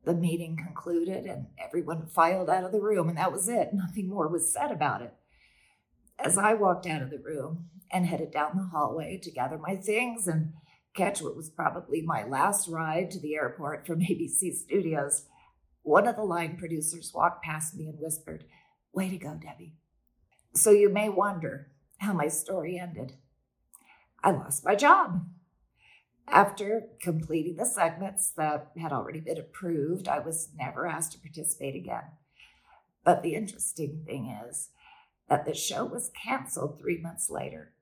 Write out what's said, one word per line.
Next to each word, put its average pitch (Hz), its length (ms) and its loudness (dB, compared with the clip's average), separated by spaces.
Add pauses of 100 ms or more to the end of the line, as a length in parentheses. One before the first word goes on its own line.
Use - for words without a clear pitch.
The 170 100 4
meeting 165 400 0
concluded 170 680 -4
and 135 220 -10 (100)
everyone 160 500 -4
filed 180 420 4
out 185 140 4
of 185 80 -6
the 214 80 2
room, 196 300 2
and 170 80 -4
that 180 160 2
was - 160 -2
it. 220 240 0
Nothing 190 340 -2
more 185 220 0
was 165 220 0
said 285 200 -2
about 143 300 0
it. 117 120 -12 (1040)
As 175 200 2
I 214 160 6
walked 190 340 4
out 156 140 -2
of 131 80 -6
the 143 100 -8
room 156 500 -6 (220)
and 180 140 2
headed 160 260 -2
down 151 240 0
the 190 80 0
hallway 160 540 -2
to 175 120 -12
gather 139 280 -4
my 180 180 -4
things 220 500 -2
and 156 280 2 (400)
catch 196 280 0
what - 140 -6
was 160 140 -12
probably 165 520 0
my 151 220 0
last 143 460 2
ride 165 420 -2
to - 80 -10
the 151 160 -4
airport 151 500 -4
from 165 160 0
<laughs> 175 80 2
A - 40 4
B 160 160 -2
C - 240 0
Studios, 151 760 0 (560)
one 175 240 8
of 240 80 2
the 214 80 -4
line 170 320 -2
producers 165 580 -6
walked - 300 2
past 156 320 -6
me 156 140 -8
and 147 100 -14
whispered, 156 460 -8 (480)
"Way 185 160 -2
to 185 80 -6
go, 156 180 -10
Debbie." 156 400 -16 (800)
So - 180 8
you 208 160 10
may 208 220 4
wonder 180 640 -2 (240)
how 202 160 -2
my 156 160 2
story 175 500 -4
ended. 156 360 -10 (1080)
I 196 80 8
lost - 320 -2
my 196 120 4
job. 285 520 6 (1040)
After 202 520 4 (180)
completing 160 540 -2
the 208 100 0
segments 185 720 0
that 151 400 -2
had 165 140 -4
already 143 280 -4
been 160 200 -4
approved, 175 680 -2
I 135 120 0
was 160 360 -6
never 135 300 -6
asked 160 280 -4
to - 60 -20
participate 143 560 -6
again. - 280 -8 (1000)
But - 200 6
the 165 100 0
interesting 160 720 -6
thing 131 240 -8 (180)
is - 220 -10 (580)
that - 180 2
the 156 100 -2
show - 300 -4
was - 260 -8 (120)
canceled - 560 -4
three - 200 -2
months 165 320 -6
later 78 500 -8